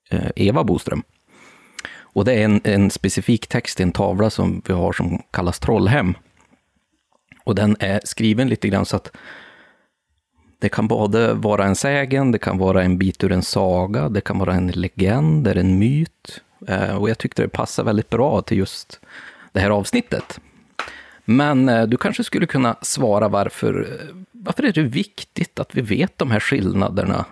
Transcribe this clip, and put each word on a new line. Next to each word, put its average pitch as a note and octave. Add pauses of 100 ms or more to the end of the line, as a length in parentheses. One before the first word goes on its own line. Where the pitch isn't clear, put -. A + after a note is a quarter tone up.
eh, -
Eva A2
Boström. E2+ (920)
Och -
det B2+
är G#2+
en, G#2
en G2
specifik -
text -
i F#2
en F2+
tavla G2
som F2+
vi F#2+
har F2
som F2+ (100)
kallas F2+
Trollhem. G#2 (1300)
Och G#2+
den G#2
är G2
skriven A2+
lite G#2+
grann G2
så -
att - (1500)
det G#2
kan A2
både A2+
vara G#2+
en G2
sägen, C#3
det A2
kan G2
vara F#2+
en F#2
bit F#2+
ur F#2+
en F#2
saga, G2
det G2+
kan G2+
vara F#2+
en F2+
legend F#2
eller F#2
en F#2
myt. C#3+ (260)
Eh, G2
och G#2
jag A2+
tyckte -
det F#2+
passar -
väldigt G#2+
bra A#2
till -
just - (520)
det G2
här G2
avsnittet. G#2 (840)
Men, C3
eh, A2+
du A2+
kanske -
skulle -
kunna B2+
svara G#2+
varför, G2+
eh, - (160)
varför A#3+
är A3+
det D#3
viktigt -
att -
vi C3
vet A#2
de A#2+
här G#2+
skillnaderna F#2+